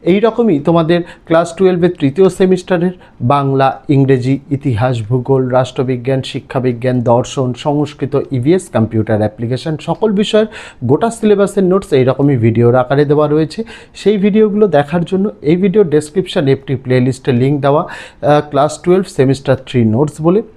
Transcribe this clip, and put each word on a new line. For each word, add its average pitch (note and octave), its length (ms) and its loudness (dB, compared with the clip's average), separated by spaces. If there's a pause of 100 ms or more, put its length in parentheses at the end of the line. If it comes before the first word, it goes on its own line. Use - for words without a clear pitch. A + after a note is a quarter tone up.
(120)
এই G3+ 140 2
রকমই A3 320 2 (100)
তোমাদের E3+ 320 2 (280)
ক্লাস E3 200 2 (100)
টুয়েলভের F3+ 420 2
তৃতীয় D3+ 280 2 (120)
সেমিস্টারের F3+ 540 0 (400)
বাংলা, C3+ 340 2 (280)
ইংরেজি, C3+ 400 2 (220)
ইতিহাস, B2+ 380 -2 (140)
ভূগোল, C3 340 0 (140)
রাষ্ট্রবিজ্ঞান, C3 640 -2 (100)
শিক্ষাবিজ্ঞান, B2+ 640 -4 (140)
দর্শন, B2 380 0 (160)
সংস্কৃত, D3 480 -4 (240)
ইভিএস, E3 280 0 (100)
কম্পিউটার A2 480 0
অ্যাপ্লিকেশন, A#2+ 500 -6 (140)
সকল E3+ 220 -2 (100)
বিষয়ের G#3+ 300 0 (400)
গোটা D#3 280 2
সিলেবাসের G3+ 540 0
নোটস F#3+ 180 0 (100)
এইরকমই C3+ 460 2
ভিডিওর A#2 360 4
আকারে C#3+ 300 0
দেওয়া D3 160 2
রয়েছে। D3+ 320 -2 (420)
সেই G#3 160 2
ভিডিওগুলো G#3 480 2 (120)
দেখার D3 280 0
জন্য F#3+ 200 -2 (240)
এই F3 140 2
ভিডিও G3+ 200 2 (100)
ডেসক্রিপশনে D3+ 600 -2
একটি C3+ 180 -8 (100)
প্লেলিস্টে B2+ 480 0 (100)
লিংক C#3 140 2 (100)
দেওয়া, D3 220 2
আহ, - 540 -2 (100)
ক্লাস C#3+ 220 0 (100)
টুয়েলভ F3+ 220 2 (120)
সেমিস্টার C3 380 0 (120)
থ্রি B2+ 120 -2 (160)
নোটস C#3+ 200 0 (100)
বলে F#3 140 2 (180)